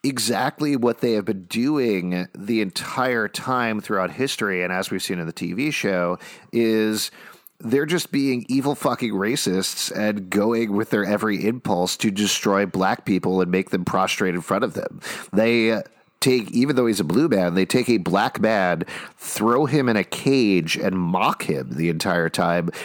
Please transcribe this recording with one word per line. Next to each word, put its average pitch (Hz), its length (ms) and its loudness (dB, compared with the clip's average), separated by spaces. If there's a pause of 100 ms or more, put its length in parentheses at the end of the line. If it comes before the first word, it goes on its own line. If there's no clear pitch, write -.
exactly 131 720 0
what 120 240 0
they 117 140 2
have 101 120 0
been 95 200 -4
doing 107 880 0
the 107 260 -2
entire 117 640 -2
time 117 540 -2
throughout 92 300 -2
history, 98 520 -2
and 90 80 -4
as 92 200 -2
we've 95 120 -4
seen 90 160 -4
in 82 60 -6
the 80 80 -8
T 87 200 -6
V 143 180 -2
show, 90 460 -2 (340)
is 110 600 0 (480)
they're 135 280 2
just 170 240 -2
being 135 360 -2
evil 135 280 0
fucking 120 380 -2
racists 95 840 -2
and 104 340 -2
going 107 460 2
with 110 160 0
their 104 120 2
every 101 440 0
impulse 101 500 0
to 110 140 0
destroy 101 540 2
black 95 400 0
people 92 360 2
and 87 80 2
make 92 220 0
them 92 120 0
prostrate 95 520 0
in 87 60 -4
front 101 220 0
of - 120 -4
them. - 240 -8 (340)
They 113 480 2 (380)
take, 123 320 2
even 131 240 2
though 123 100 4
he's 104 140 2
a 92 40 0
blue 156 240 2
man, 90 280 2
they 92 100 4
take 127 240 0
a 113 80 4
black 98 420 0
man, 95 440 2 (340)
throw 120 480 2
him 131 240 2
in 110 80 2
a 95 60 2
cage, 101 760 2
and 95 220 0
mock 92 440 0
him 67 280 -4
the 82 180 0
entire 85 400 0
time. 87 400 0 (160)